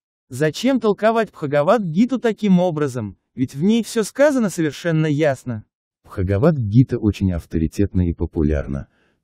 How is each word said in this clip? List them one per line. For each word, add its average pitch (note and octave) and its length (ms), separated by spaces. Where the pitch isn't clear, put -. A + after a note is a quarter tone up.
Зачем D#3 500
толковать A3 520
Бхагавад-гиту F3 840
таким G#3 420
образом, C#3+ 580
ведь B2 180
в C#3 80
ней A3 220
все A3+ 180
сказано C4 480
совершенно D#3+ 560
ясно. C#3 580
Бхагавад-гита A#2 920
очень G2 360
авторитетна E2+ 760
и E2+ 40
популярна, D2 720